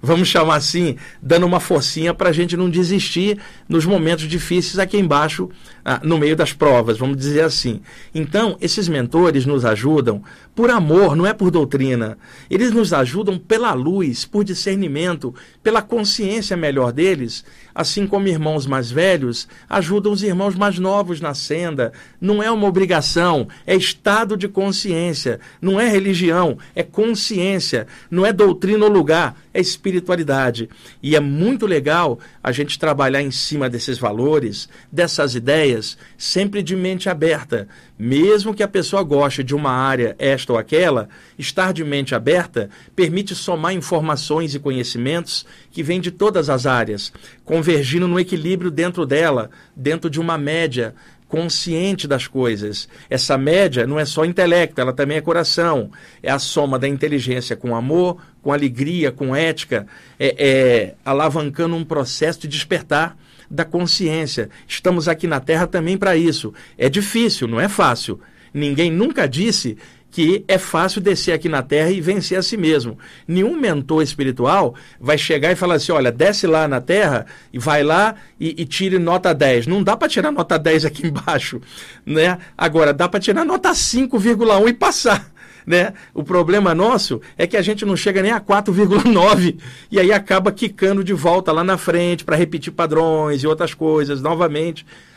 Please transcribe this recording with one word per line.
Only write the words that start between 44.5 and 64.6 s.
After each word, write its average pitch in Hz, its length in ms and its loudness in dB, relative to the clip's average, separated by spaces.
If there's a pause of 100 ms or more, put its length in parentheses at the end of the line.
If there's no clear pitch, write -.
e 143 60 -8
conhecimentos 135 840 -4 (260)
que 165 120 -8
vêm 170 160 -2
de 175 120 -6
todas 185 380 0
as 131 160 -2
áreas, 110 460 -2 (320)
convergindo 160 640 0
no 180 120 0
equilíbrio 180 500 -2
dentro 170 360 -4
dela, 139 440 0 (260)
dentro 156 340 -4
de 147 100 -4
uma 165 180 -2
média 143 560 -2 (340)
consciente 170 800 -4
das 135 200 -2
coisas. 104 600 -4 (220)
Essa 135 280 0
média 151 480 2
não 143 140 -2
é 151 60 -2
só 151 180 -2
intelecto, 175 560 2
ela 127 140 -2
também 143 240 -2
é 151 40 -2
coração. 165 680 0 (300)
É 131 100 -4
a 139 80 0
soma 139 400 -2
da 135 80 -2
inteligência 131 680 -4
com 120 200 -6
amor, 170 460 0 (200)
com 139 120 -2
alegria, 143 580 -2
com 131 240 -4
ética, 151 520 -2 (320)
é, 135 180 0
é, 131 560 4 (100)
alavancando 151 720 -2
um 165 80 -4
processo 156 580 -4
de 160 60 -10
despertar 156 720 -4 (320)
da 156 160 -4
consciência. 156 840 -2 (180)